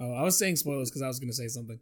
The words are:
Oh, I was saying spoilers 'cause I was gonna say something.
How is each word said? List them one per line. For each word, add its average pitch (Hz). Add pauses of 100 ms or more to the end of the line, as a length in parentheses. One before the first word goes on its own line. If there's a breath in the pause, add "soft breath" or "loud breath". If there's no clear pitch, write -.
Oh, 123
I 127
was 180
saying 190
spoilers 135
'cause 135
I 131
was 127
gonna 123
say 120
something. 117